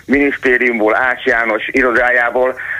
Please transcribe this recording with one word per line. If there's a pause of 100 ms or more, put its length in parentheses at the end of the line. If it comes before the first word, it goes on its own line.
minisztériumból,
Ács
János
irodájából, (240)